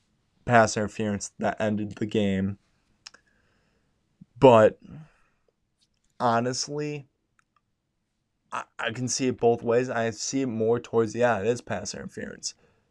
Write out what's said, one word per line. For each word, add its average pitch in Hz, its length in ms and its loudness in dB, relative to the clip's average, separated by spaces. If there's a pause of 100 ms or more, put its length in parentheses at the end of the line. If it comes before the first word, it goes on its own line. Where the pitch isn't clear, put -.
(460)
pass 113 300 4
interference 104 600 -4
that 107 220 -4
ended 107 360 -2
the 110 100 -6
game, 98 500 0 (1800)
but 113 400 8 (1400)
honestly, 131 880 -2 (1400)
I, 123 140 -10 (140)
I 120 140 -6
can 123 160 -6
see 127 200 -2
it 120 100 -4
both 117 240 2
ways. 123 280 0
I 117 200 -2
see 135 320 -6
it 135 40 -2
more 110 340 0
towards, 113 340 -2
yeah, 117 240 2
it 98 80 -4
is 123 140 0
pass - 340 -10
interference. - 600 -12 (360)